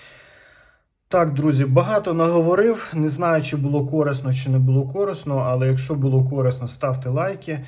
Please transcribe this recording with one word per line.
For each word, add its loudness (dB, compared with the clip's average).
Так, 2
друзі, 2
багато 2
наговорив. 2
Не 0
знаю, 0
чи -4
було 0
корисно, -2
чи -4
не 4
було 2
корисно, -4
але 0
якщо -2
було 2
корисно, -2
ставте -6
лайки. -4